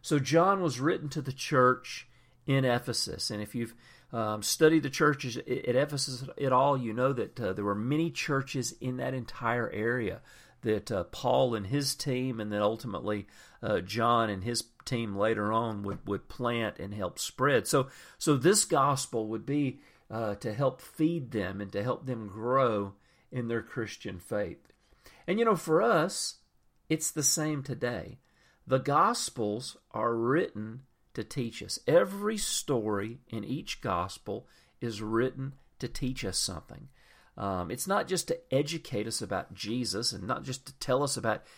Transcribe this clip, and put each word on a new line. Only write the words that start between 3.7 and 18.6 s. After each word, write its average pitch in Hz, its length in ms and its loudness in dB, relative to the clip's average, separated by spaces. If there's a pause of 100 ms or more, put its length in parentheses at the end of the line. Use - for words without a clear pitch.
um, 107 300 -2
studied 160 400 6
the 143 80 -4
churches 135 460 2
at, - 120 -10
at 123 280 0
Ephesus 135 480 -2 (180)
at 131 100 2
all, 135 240 6
you 117 160 -2
know 127 200 2
that, 117 260 -4
uh, 98 140 -2
there 101 120 -4
were 101 120 0
many 147 340 0
churches 135 680 -2
in 127 160 -4
that 131 180 -4
entire 120 560 -2
area 113 520 -2 (400)
that, 110 280 0
uh, 92 140 0
Paul 127 500 2
and 101 120 -2
his 139 280 -2
team, 127 460 -4
and 104 100 -6
then 104 100 0
ultimately, 104 680 -2 (340)
uh, 104 180 2
John 113 480 2
and 95 140 -4
his 117 220 -4 (200)
team 117 300 -4
later 107 380 2
on 110 320 -2
would, 101 240 -6
would 98 200 -4
plant 120 520 -4
and 98 120 -8
help 95 260 -6
spread. 131 500 2
So, 131 200 4 (300)
so 147 180 4
this 175 280 6